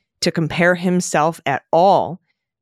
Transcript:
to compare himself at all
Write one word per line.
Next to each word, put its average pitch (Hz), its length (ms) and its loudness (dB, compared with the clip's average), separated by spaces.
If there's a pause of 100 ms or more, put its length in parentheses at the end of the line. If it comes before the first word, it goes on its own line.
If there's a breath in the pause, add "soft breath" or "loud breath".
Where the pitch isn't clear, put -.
(220)
to 180 100 0
compare 170 440 0
himself 175 720 -2
at 135 240 -4
all 165 500 2 (400)